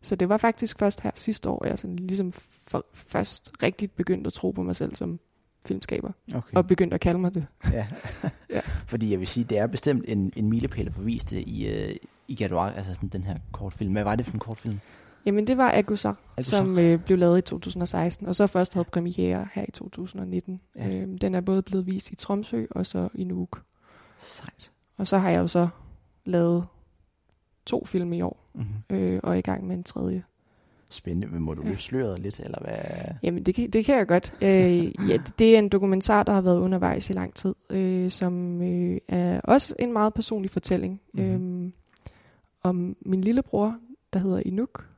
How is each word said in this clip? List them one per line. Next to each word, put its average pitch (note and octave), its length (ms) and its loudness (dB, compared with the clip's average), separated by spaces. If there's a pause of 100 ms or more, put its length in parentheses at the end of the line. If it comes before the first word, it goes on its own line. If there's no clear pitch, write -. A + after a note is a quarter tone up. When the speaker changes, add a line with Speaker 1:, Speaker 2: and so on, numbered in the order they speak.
Speaker 1:
så - 140 -4
det F3+ 140 0
var G#3+ 80 4
faktisk A3+ 420 0
først G3+ 220 2
her - 140 -4
sidste - 340 -4
år, - 160 -4
jeg - 140 -2
sådan F3+ 160 -8
ligesom F#3 360 -4 (360)
for, - 260 -6
først - 580 -6 (120)
rigtig F#3+ 280 -2
begyndte - 360 -2
at - 60 -4
tro - 180 -4
på F#3+ 120 -6
mig F3+ 120 -2
selv - 200 -4
som E3+ 240 -6 (480)
filmskaber, - 440 -4 (240)
Speaker 2:
Okay. - 220 -4
Speaker 1:
og F3+ 100 4
begyndte F3+ 280 4
at E3 60 -2
kalde F3 180 2
mig F#3 160 -2
det. D#3 120 -4 (240)
Speaker 2:
Ja. G#2+ 160 0 (360)
Speaker 1:
<laughs> - 60 -2 (200)
Ja. - 120 -4 (260)
Speaker 2:
Fordi A2 240 -2
jeg F#2+ 80 2
vil F#2 80 -2
sige, A#2+ 160 -2
det A2 140 0
er G#2+ 100 4
bestemt C3 400 0
en, G2 280 0
en G#2+ 140 0
milepæl A#2 380 -2
at D#2+ 60 -8
få F#2+ 80 -8
vist A2+ 280 -4
det G#2 80 -6 (100)
i, G#2+ 200 -4
øh, G#2 280 -4 (320)
i C3 80 -8
Gare G#2 140 -2
du F2+ 80 0
Arc, F#2 200 0
altså F#2+ 160 -8
sådan F#2+ 160 -6
den F#2+ 140 -6
her F#2+ 140 -4 (140)
kortfilm. G2 400 -6
Hvad G#2 120 0
var G#2 120 0
det A#2 100 -2
for - 80 -10
en A2 60 -4
kortfilm? A2 400 -8 (460)
Speaker 1:
Jamen, G#3 220 2
det B3+ 100 2
var B3+ 160 4
Agusar, G#3 460 0 (180)
Speaker 2:
Agusar. C3 200 0
Speaker 1:
som, F#3+ 220 2
øh, E3+ 260 6
blev F#3 120 4
lavet F3 200 6
i F#3 40 4
to - 180 -6
tusind F3+ 220 -8
og F3 60 -2
seksten, F3 400 -2
og F#3 80 0
så G3+ 120 6
først F#3 260 0
havde F3 180 0
premiere F3+ 600 0
her G3+ 140 -4
i - 40 -10
to - 180 -14
tusind F#3 320 -12
og F#3 60 -8
nitten. F3+ 320 -6 (160)
Speaker 2:
Ja. - 140 -6
Speaker 1:
Øhm, F#3+ 280 -6
den F#3 180 0
er F3+ 60 0
både F#3+ 200 2
blevet F#3+ 240 -2
vist F#3+ 260 -4
i F#3+ 40 -14
Tromsø, A3 560 -4
og F#3 140 -2
så F3+ 300 -4
i F#3+ 80 -4
Nuuk. F3+ 380 -6 (560)
Speaker 2:
Sejt. - 540 -18 (260)
Speaker 1:
Og G3 100 -4
så G3 100 4
har F#3+ 120 4
jeg E3+ 100 4
jo F3 80 2
så F3 200 4 (580)
lavet E3+ 400 2 (1000)
to - 200 -2
film F3 280 -2
i E3+ 80 -2
år, - 320 -8
Speaker 2:
Mhm. - 120 -6 (240)
Speaker 1:
øh, F#3 340 0
og - 100 -2
er F3+ 40 2
i F#3 40 0
gang F#3+ 260 -4
med F#3 80 -4
en F3 80 -8
tredje. F#3 400 -4 (680)
Speaker 2:
Spændende, F2 360 -6
men E2 140 -6
må D#2+ 120 -4
du D2+ 80 -10
Speaker 1:
Ja. D2+ 80 -6
Speaker 2:
løfte G2+ 140 -4
sløret A#2 360 -4
lidt, G2 200 -8
eller - 220 -10
hvad? - 640 -8
Speaker 1:
Jamen, F3 200 -2
det F#3 120 2
kan, A#3+ 140 -2
det A3 160 2
kan C#4 120 6
jeg G3 100 4
godt. F3+ 340 2
Øh, F3+ 440 6
Speaker 2:
<laughs> G3 260 -2
Speaker 1:
ja, - 60 4 (220)
det A3+ 160 10
er A3 40 10
en G#3 100 4
dokumentar, G3 540 4
der G#3 100 4
har G3 80 6
været F3+ 180 6
undervejs F#3 500 0
i F#3+ 40 -2
lang F#3 220 -4
tid, F#3+ 200 -2 (140)
øh, F#3 420 2
som, F3+ 500 -2
øh, F3+ 360 0 (100)
er F3+ 360 0
også - 360 4
en A#3+ 140 0
meget G#3+ 200 2
personlig G#3+ 380 -4
fortælling, F#3 500 -2 (120)
Speaker 2:
Mhm. G3 120 -2
Speaker 1:
øhm, F3+ 480 -2 (880)
om F3+ 420 0
min F#3+ 160 2
lillebror, A3 560 2 (360)
der F#3+ 60 4
hedder F#3 260 2
Inuk G3+ 400 -4 (120)